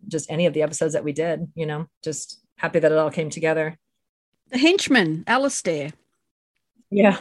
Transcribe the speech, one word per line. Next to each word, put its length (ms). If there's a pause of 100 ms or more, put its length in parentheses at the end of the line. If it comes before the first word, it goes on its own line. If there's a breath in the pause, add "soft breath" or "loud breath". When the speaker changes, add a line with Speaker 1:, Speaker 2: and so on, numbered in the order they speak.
Speaker 1:
just 220
any 160
of 80
the 80
episodes 320
that 100
we 80
did, 420
you 120
know, 200 (160)
just 380 (160)
happy 240
that 100
it 80
all 120
came 200
together. 460 (760)
Speaker 2:
The 80
henchman, 720
Alistair. 600 (1000)
Speaker 1:
Yeah. 300